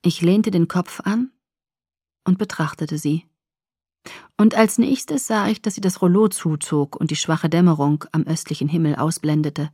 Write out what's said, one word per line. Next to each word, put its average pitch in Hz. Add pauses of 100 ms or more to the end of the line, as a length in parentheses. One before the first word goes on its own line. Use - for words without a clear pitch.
Ich 175
lehnte 196
den 170
Kopf -
an 233 (920)
und 185
betrachtete 160
sie. 151 (1120)
Und 214
als 220
nächstes 269
sah 208
ich, 214
dass 208
sie -
das 190
Rollo 190
zuzog 151
und 156
die 151
schwache 160
Dämmerung 151
am 160
östlichen -
Himmel 156
ausblendete. 151